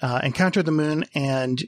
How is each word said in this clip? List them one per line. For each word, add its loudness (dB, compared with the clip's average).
uh, -2
encountered 2
the 0
moon 0
and 0